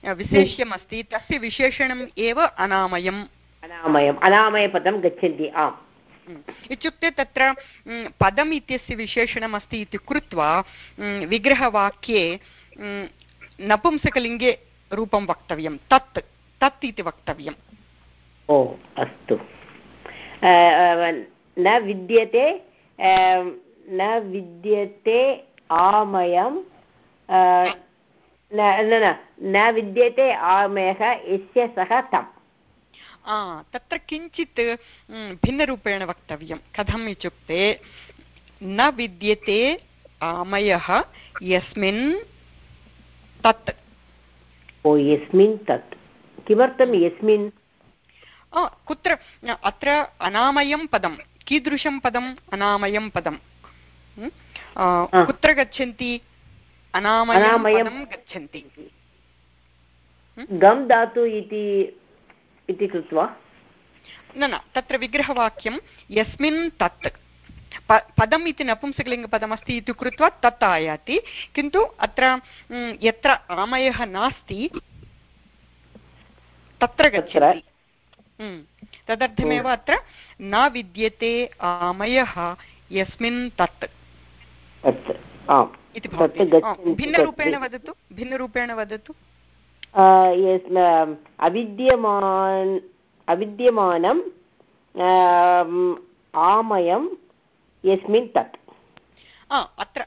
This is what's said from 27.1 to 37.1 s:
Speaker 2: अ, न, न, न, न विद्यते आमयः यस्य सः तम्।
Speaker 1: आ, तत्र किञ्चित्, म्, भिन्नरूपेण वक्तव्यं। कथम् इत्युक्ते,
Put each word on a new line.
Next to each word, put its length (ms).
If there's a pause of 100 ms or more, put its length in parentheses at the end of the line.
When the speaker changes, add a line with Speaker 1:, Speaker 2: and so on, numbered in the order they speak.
Speaker 2:
अ, 360 (880)
न, 60
न, 340
न, 220 (260)
न 300
विद्यते 600
आमयः 680
यस्य 680
सः 340
तम्। 240 (1000)
Speaker 1:
आ, 360 (120)
तत्र 240
किञ्चित्, 640 (520)
म्, 240
भिन्नरूपेण 680
वक्तव्यं। 540
कथम् 520
इत्युक्ते, 720 (840)